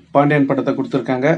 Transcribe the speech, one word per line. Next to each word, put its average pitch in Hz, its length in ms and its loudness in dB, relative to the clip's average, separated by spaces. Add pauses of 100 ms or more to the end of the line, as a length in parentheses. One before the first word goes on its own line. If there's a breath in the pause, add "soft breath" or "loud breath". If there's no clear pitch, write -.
(100)
பாண்டியன் 143 400 2
படத்தை 135 240 -2
கொடுத்துருக்காங்க. 135 640 -2